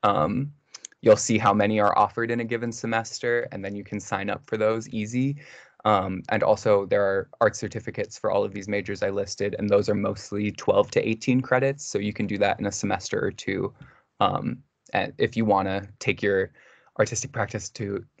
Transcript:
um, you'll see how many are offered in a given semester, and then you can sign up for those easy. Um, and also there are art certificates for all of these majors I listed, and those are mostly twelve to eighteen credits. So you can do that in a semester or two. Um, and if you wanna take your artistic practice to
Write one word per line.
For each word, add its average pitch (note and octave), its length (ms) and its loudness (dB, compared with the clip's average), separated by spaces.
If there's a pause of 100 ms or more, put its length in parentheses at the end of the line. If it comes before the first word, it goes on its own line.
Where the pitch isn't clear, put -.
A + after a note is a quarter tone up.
um, G#2 500 0 (500)
you'll G#2+ 140 10
see A2 200 2
how G#2+ 160 4
many G#2+ 280 2
are G#2 180 4
offered A2+ 320 2
in A#2+ 100 -2
a A#2 40 -4
given A#2 260 -4
semester, A#2 800 -2
and G2 140 -10
then G2+ 100 -6
you G2+ 80 -8
can G#2 160 -8
sign G2+ 320 -6
up - 160 -8
for A2+ 100 -4
those A2+ 340 0
easy. B2 460 -2 (480)
Um, G2 440 2
and A2 140 0
also G#2 440 4
there G2+ 160 2
are G2 260 0 (120)
art A2 160 4
certificates G#2+ 600 -8
for G#2 120 -2
all G2 140 2
of G2 100 -6
these G2 140 -10
majors G2+ 340 -4
I G2+ 80 0
listed, G2 480 -4
and G#2 100 -2
those G#2 200 4
are G#2 60 4
mostly G2+ 580 -2
twelve - 400 2
to G#2 140 2
eighteen B2 340 0
credits. C3+ 440 0
So - 140 -4
you G#2 140 -2
can G#2 140 -4
do G2+ 120 -4
that G2+ 220 0
in G2+ 60 -2
a G2+ 60 -4
semester G2+ 500 -4
or F#2+ 100 0
two. F#2+ 420 -4 (460)
Um, - 420 0 (300)
and G2 260 0
if A#2 180 0
you A2+ 80 2
wanna G2 440 0 (100)
take - 240 -2
your G2 300 0 (460)
artistic - 340 -2
practice G#2+ 380 -6
to G2+ 340 -6 (160)